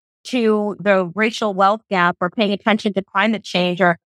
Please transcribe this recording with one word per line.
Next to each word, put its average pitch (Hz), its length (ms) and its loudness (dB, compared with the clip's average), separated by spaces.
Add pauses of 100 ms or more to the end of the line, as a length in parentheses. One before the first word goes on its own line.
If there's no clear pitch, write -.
(220)
to 214 560 -2
the 185 340 0
racial 214 400 -2
wealth 196 280 2 (100)
gap 180 300 2
or 180 100 -2
paying 208 220 0
attention 208 400 0
to 190 100 -2
climate 202 400 -2
change 180 380 -2
or 175 180 4 (200)